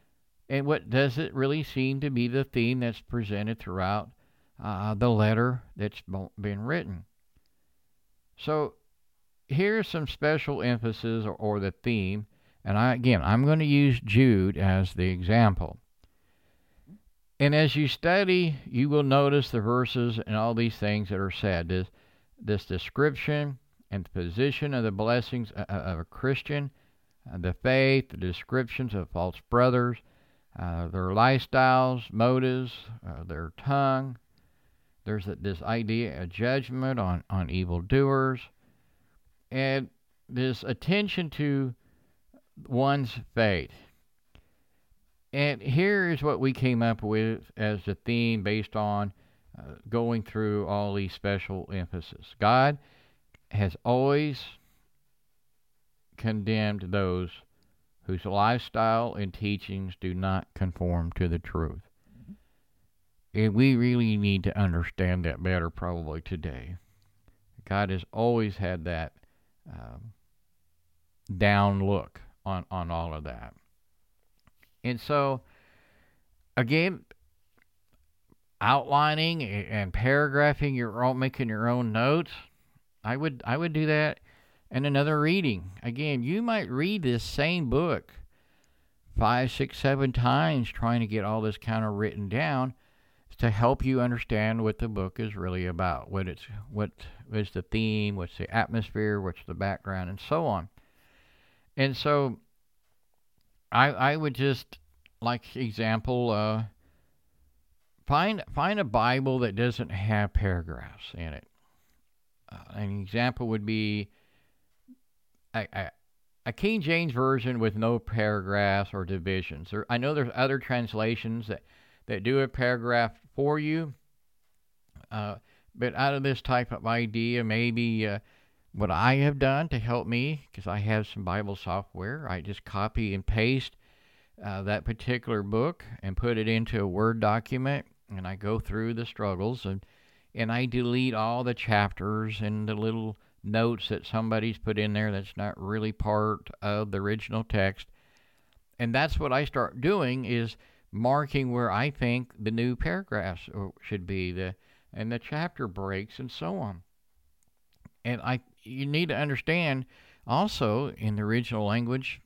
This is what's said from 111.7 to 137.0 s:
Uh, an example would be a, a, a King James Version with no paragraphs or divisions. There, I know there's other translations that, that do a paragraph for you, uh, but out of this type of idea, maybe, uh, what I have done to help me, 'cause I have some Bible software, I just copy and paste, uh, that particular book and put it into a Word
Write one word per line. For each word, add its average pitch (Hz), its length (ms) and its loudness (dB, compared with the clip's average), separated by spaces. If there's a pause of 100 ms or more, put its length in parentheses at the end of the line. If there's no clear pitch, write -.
Uh, 90 80 -16 (120)
an 101 320 -6
example 117 460 -2
would 107 180 -2
be 104 420 -2 (1400)
a, 107 220 -4
a, 95 160 -6 (560)
a 120 60 -4
King 214 280 0
James 165 320 0
Version 127 460 2
with 110 180 2
no 113 220 2
paragraphs 101 960 0
or 95 100 -4
divisions. 90 680 -4
There, 104 180 -4
I 120 80 0
know 139 160 0
there's 131 200 0
other 135 240 2
translations 113 920 -2
that, - 160 -6 (420)
that 101 160 -4
do 131 180 2
a 131 80 0
paragraph 120 640 0 (220)
for 147 240 0
you, 151 340 -2 (1160)
uh, 104 240 -6 (400)
but 120 200 -2
out 139 200 2
of 139 80 -2
this 135 180 0
type 123 320 0
of 107 140 -6
idea, 117 580 0
maybe, 113 640 0
uh, 104 140 -2 (520)
what 98 180 -2
I 113 260 4
have 143 220 2
done 139 320 2
to 131 80 -2
help 120 280 -2
me, 135 460 -4
'cause - 140 -12
I 101 120 -2
have 107 280 0
some 95 180 -10
Bible 101 320 -2
software, 101 760 -8
I 90 120 -6
just 98 220 -10
copy 101 500 -2
and 95 120 -4
paste, 120 480 0 (680)
uh, 98 200 -6
that 101 220 -2
particular 113 580 -2
book 110 420 0 (180)
and 95 140 -4
put 120 200 0
it 110 100 0
into 113 360 0
a 101 40 0
Word 110 320 2